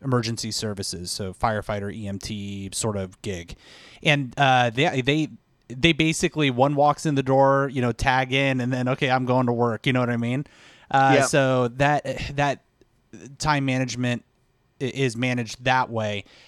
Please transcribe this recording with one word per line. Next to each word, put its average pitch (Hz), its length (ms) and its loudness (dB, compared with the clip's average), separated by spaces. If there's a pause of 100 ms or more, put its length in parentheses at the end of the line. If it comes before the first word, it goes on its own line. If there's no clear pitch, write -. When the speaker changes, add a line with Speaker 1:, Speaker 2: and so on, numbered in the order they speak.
Speaker 1:
emergency 117 480 -2
services, 98 580 -6
so 95 240 -8
firefighter, 104 600 -4
E 107 100 -10
M 98 140 -8
T 101 540 -10
sort 107 240 -4
of 92 240 -8
gig. 87 340 -10 (480)
And, 143 340 0
uh, 127 340 4
they, 135 280 0
they, 143 300 0 (400)
they 143 240 2
basically, 156 580 0
one 135 240 4
walks 143 300 2
in 151 100 0
the 135 80 2
door, 135 480 4
you 127 100 -2
know, 120 120 0
tag 131 400 0
in, 135 260 0
and 123 140 -2
then, 127 160 0
"Okay, 135 200 0
I'm 127 160 2
going 127 200 2
to 120 80 2
work." 117 340 0
You 131 60 2
know 127 80 2
what 123 80 0
I 120 80 -2
mean? 120 280 -2 (460)
Uh, 135 260 6
Speaker 2:
Yeah. 135 80 6
Speaker 1:
so 131 420 2 (100)
that, 143 260 2 (320)
that 143 280 -2 (760)
time 147 280 0
management 123 580 -2 (580)
i-, 139 40 -2
is 127 300 -2
managed 123 500 -4
that 127 260 2
way. 104 320 -4 (240)